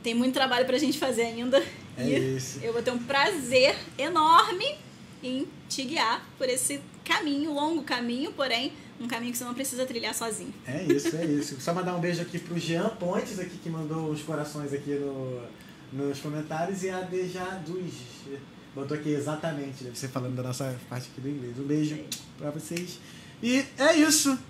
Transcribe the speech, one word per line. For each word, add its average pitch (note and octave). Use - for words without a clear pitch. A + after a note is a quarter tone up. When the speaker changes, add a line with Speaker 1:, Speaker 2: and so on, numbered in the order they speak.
Speaker 1:
Tem A#3
muito B3
trabalho B3+
pra B3+
gente C#4+
fazer A#3
ainda. A#3
Speaker 2:
É A#2+
Speaker 1:
E C3
Speaker 2:
isso. C3
Speaker 1:
eu D3+
vou A#3
ter B3
um A#3+
prazer C#4
enorme F4+
em C4
te -
guiar B3
por C4
esse C4
caminho, D#4
longo D4
caminho, B3
porém, C4
um A#3
caminho A#3+
que A#3+
você B3+
não A#3+
precisa B3+
trilhar A3+
sozinho. G#3+
Speaker 2:
É D3+
isso, D3+
é E3+
isso. C#3+
Só E3+
mandar F3+
um F3
beijo E3+
aqui E3+
pro E3+
Jean E3+
Pontes, F#3
aqui, F3+
que -
mandou D#3+
uns D3+
corações D3
aqui C#3
no, C3+
nos C#3
comentários, D#3
e F#3+
a F#3
Deja F3+
dos F3
botou C#3
aqui D3
exatamente, D3
deve A#2+
ser C3+
falando B2+
da B2+
nossa B2+
parte B2
aqui -
do C3
inglês. B2
Um C3+
beijo D3+
Speaker 1:
Sim. -
Speaker 2:
pra D3
vocês. E3+
E B3
é D#4+
isso. D4